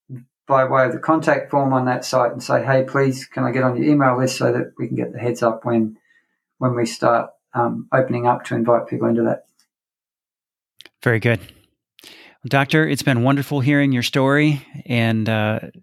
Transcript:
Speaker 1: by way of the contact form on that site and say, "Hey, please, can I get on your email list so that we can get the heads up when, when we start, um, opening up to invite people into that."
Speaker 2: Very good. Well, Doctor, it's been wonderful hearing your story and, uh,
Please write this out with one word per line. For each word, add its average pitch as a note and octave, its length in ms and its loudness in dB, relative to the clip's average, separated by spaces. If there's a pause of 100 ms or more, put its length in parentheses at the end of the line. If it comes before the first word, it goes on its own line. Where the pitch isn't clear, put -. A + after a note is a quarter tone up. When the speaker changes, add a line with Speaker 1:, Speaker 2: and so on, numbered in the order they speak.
(460)
Speaker 1:
by C3 180 4
way C3 200 2
of A#2 80 0
the - 60 -6
contact D#3 520 0
form C#3 220 2
on B2+ 140 0
that B2+ 180 -2
site B2 260 2
and B2+ 120 -8
say, B2+ 220 0
"Hey, C3 200 2
please, C3+ 400 0
can C3 200 -4
I B2 80 -2
get C3 100 0
on B2+ 140 0
your C#3 100 -2
email C#3+ 320 4
list C3 180 -2
so B2 160 2
that B2 240 -4
we B2+ 100 -6
can C3 100 -4
get B2 160 -4
the A#2 60 -14
heads A#2 240 -4
up A2+ 220 -2
when, A2+ 320 0 (640)
when B2+ 180 -2
we A#2+ 80 0
start, A#2 460 0 (240)
um, A#2+ 360 -4
opening B2 360 0
up B2 180 0
to B2+ 100 -6
invite A#2 320 0
people A#2 220 -2
into A#2 140 0
that." A2+ 240 -2 (1600)
Speaker 2:
Very A#2 160 2
good. A2+ 220 0
Well, - 1080 -20
Doctor, C#3 380 2
it's C#3+ 160 -2
been A#2+ 200 0
wonderful C#3 380 0
hearing C#3 320 2
your B2 100 0
story C#3+ 640 2 (220)
and, A2+ 420 0
uh, G#2+ 320 0 (220)